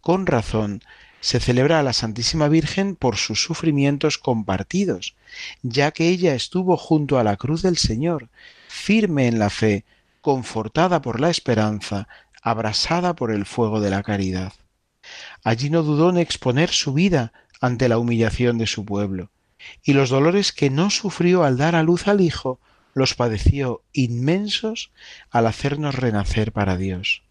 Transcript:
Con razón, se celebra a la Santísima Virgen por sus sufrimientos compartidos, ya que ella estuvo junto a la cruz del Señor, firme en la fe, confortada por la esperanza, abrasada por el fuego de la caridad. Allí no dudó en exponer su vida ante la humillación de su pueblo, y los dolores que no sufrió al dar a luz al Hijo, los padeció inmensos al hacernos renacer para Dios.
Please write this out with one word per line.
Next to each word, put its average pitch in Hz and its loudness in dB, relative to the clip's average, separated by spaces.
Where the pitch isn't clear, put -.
Con 185 0
razón, 110 -2
se - -2
celebra 135 2
a - 2
la 131 0
Santísima 120 -2
Virgen 160 0
por 120 -2
sus - -4
sufrimientos 143 0
compartidos, 110 -2
ya 135 0
que 165 0
ella 175 2
estuvo 180 -2
junto 147 0
a 120 4
la 104 2
cruz 156 -4
del 180 2
Señor, 139 -2
firme 185 2
en 117 2
la 104 2
fe, 104 0
confortada 139 0
por 113 -4
la 151 2
esperanza, 107 -2
abrasada 117 -2
por 113 -4
el 101 -2
fuego 110 -2
de 101 0
la 98 -2
caridad. 95 -4
Allí 117 0
no 165 2
dudó 151 4
en 180 2
exponer 156 0
su - -2
vida 156 2
ante 123 0
la 113 4
humillación 120 0
de 113 0
su 104 -6
pueblo, 98 -4
y 143 2
los 139 4
dolores 170 2
que 139 0
no 160 0
sufrió 175 2
al 131 2
dar 156 2
a 165 4
luz 170 2
al 202 4
Hijo, 143 0
los 135 0
padeció 123 0
inmensos 170 -2
al 117 2
hacernos 139 -2
renacer 110 0
para 98 -2
Dios. 95 -4